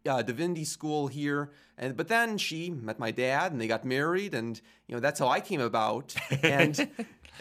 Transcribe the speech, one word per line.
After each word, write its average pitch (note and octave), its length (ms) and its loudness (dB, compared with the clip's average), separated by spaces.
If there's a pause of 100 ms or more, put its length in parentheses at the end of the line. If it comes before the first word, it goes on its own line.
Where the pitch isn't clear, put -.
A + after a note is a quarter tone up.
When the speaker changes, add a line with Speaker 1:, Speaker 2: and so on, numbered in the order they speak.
Speaker 1:
uh, C3 140 4
divinity D#3+ 420 0
school D3+ 440 -2
here. C#3+ 440 -2 (260)
And, B2+ 200 -4
but D#3 100 -2
then A3+ 300 2
she E3 320 -4
met A2+ 300 -6
my A2+ 100 -2
dad, C3 420 2
and C3+ 80 -4
they A2+ 80 -2
got A2 160 0
married, D#3 520 0
and, A2+ 260 -4 (260)
you A#2+ 80 -8
know, A#2 60 -2
that's D3 180 0
how C#3 80 4
I D3 140 2
came F3+ 180 -4
about. A2+ 560 0 (140)
Speaker 2:
<laughs> C#3 140 0
Speaker 1:
And, D3+ 440 4 (540)